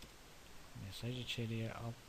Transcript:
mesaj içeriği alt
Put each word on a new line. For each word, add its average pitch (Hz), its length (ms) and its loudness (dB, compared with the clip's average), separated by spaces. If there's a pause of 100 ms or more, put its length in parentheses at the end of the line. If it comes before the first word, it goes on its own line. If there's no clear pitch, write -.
(880)
mesaj 120 320 2
içeriği 113 540 4
alt 117 220 0 (140)